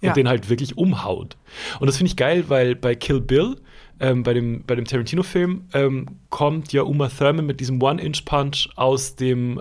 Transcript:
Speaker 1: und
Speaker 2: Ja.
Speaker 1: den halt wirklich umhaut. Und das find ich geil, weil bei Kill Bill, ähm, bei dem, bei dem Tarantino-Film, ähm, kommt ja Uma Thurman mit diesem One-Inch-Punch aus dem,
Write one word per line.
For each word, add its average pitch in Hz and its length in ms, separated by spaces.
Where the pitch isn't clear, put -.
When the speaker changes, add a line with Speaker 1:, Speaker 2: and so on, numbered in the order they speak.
Speaker 1:
und 185 60
Speaker 2:
Ja. 170 60
Speaker 1:
den 131 140
halt 110 220
wirklich 127 280
umhaut. 101 580
Und 135 80
das 135 80
find 180 120
ich - 80
geil, 160 320
weil 127 260
bei 120 200
Kill 131 260
Bill, 151 360
ähm, 127 240
bei 120 100
dem, 120 320
bei 127 80
dem 117 100
Tarantino-Film, 180 880
ähm, 135 320
kommt 147 440
ja 139 100
Uma 143 260
Thurman 147 380
mit 139 140
diesem 127 200
One-Inch-Punch 143 920
aus 131 400
dem, 123 460